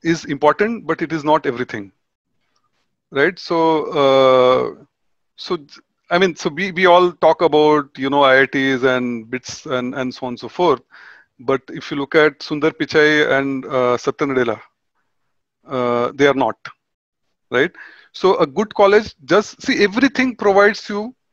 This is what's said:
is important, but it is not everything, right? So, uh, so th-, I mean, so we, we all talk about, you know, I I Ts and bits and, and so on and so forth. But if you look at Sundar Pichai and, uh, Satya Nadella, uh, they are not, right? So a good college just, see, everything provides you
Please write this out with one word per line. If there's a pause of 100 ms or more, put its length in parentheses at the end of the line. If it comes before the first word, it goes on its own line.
is
important,
but
it
is
not
everything, (1200)
right?
So, (440)
uh, (500)
so
th-, (300)
I
mean,
so
we,
we
all
talk
about,
you
know,
I
I
Ts
and
bits
and,
and
so
on
and
so
forth. (600)
But
if
you
look
at
Sundar
Pichai
and,
uh,
Satya
Nadella, (1040)
uh,
they
are
not, (920)
right? (400)
So
a
good
college
just,
see,
everything
provides
you (180)